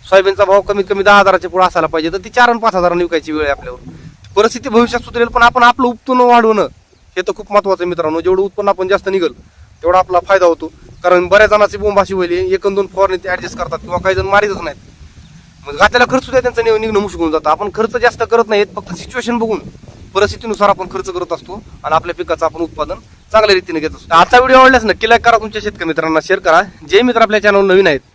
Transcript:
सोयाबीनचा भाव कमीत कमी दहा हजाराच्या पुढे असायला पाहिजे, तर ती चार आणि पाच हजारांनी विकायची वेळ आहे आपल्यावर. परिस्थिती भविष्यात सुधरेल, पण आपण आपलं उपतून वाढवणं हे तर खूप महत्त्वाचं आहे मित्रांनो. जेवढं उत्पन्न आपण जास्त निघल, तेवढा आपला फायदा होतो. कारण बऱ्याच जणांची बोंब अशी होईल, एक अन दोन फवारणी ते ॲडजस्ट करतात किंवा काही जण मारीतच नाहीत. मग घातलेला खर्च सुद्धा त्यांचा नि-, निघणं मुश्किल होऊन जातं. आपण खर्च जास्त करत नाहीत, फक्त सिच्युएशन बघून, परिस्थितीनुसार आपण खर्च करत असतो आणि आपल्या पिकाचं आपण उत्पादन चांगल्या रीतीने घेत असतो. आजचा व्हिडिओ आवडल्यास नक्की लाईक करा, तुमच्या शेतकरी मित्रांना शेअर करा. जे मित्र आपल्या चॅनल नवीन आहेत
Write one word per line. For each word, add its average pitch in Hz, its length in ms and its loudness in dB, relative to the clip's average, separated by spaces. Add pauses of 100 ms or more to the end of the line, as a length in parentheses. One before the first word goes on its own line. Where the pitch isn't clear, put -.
सोयाबीनचा 196 360 2
भाव 196 160 4
कमीत 202 300 -4
कमी 196 120 -2
दहा 202 160 6
हजाराच्या 185 320 2
पुढे 185 140 0
असायला 165 220 -2
पाहिजे, 160 260 -4
तर 196 60 -8
ती 185 100 -14
चार 240 200 2
आणि 233 100 0
पाच 220 160 -2
हजारांनी 175 300 0
विकायची 160 280 -4
वेळ 151 100 -4
आहे 143 80 -2
आपल्यावर. 127 280 -8 (580)
परिस्थिती 226 320 -2
भविष्यात 233 360 0
सुधरेल, 240 220 -2
पण 233 160 0
आपण 240 200 4
आपलं 240 240 2
उपतून 247 340 -2
वाढवणं 233 420 4 (540)
हे 180 60 -6
तर 190 140 -6
खूप 208 160 -14
महत्त्वाचं 196 320 0
आहे 180 40 -4
मित्रांनो. 165 320 -4
जेवढं 185 220 0
उत्पन्न 202 260 -4
आपण 190 200 -4
जास्त 196 200 -2
निघल, 180 240 -2 (500)
तेवढा 175 160 0
आपला 180 220 0
फायदा 190 260 2
होतो. 160 260 -2 (320)
कारण 180 220 2
बऱ्याच 202 240 4
जणांची 208 260 2
बोंब 202 240 0
अशी 190 140 -4
होईल, 180 160 -2
एक 185 360 -2
अन 196 80 0
दोन 196 120 -2
फवारणी 190 300 -2
ते 175 120 -10
ॲडजस्ट 180 300 -8
करतात 165 200 -8
किंवा 175 200 -6
काही 185 160 0
जण 190 120 -2
मारीतच 196 360 0
नाहीत. 151 180 -10 (880)
मग 143 80 -12
घातलेला 214 280 0
खर्च 254 200 -2
सुद्धा 247 160 -2
त्यांचा 240 220 -4
नि-, 220 160 0
निघणं 220 220 -2
मुश्किल 175 200 -8
होऊन 160 120 -2
जातं. 156 180 -2
आपण 196 240 -2
खर्च 226 220 -4
जास्त 240 340 0
करत 226 180 2
नाहीत, 208 180 0 (100)
फक्त 196 180 -14
सिच्युएशन 233 440 -8
बघून, 220 200 -4 (560)
परिस्थितीनुसार 202 540 -2
आपण 185 240 -2
खर्च 185 180 -10
करत 175 220 -8
असतो 170 300 -14 (220)
आणि 156 100 -2
आपल्या 165 200 -4
पिकाचं 165 300 -6
आपण 160 160 -6
उत्पादन 151 340 -8 (380)
चांगल्या 214 220 4
रीतीने 180 260 -4
घेत 156 100 -6
असतो. 175 240 -8
आजचा 226 240 4
व्हिडिओ 262 180 4
आवडल्यास 262 280 6
नक्की 214 240 -2
लाईक 226 160 2
करा, 233 140 4
तुमच्या 214 260 -8
शेतकरी 202 200 -8
मित्रांना 160 380 -2
शेअर - 160 0
करा. 170 240 2
जे 190 400 -2
मित्र 233 200 2
आपल्या 214 200 0
चॅनल 196 240 2
नवीन 190 200 4
आहेत 139 140 0 (140)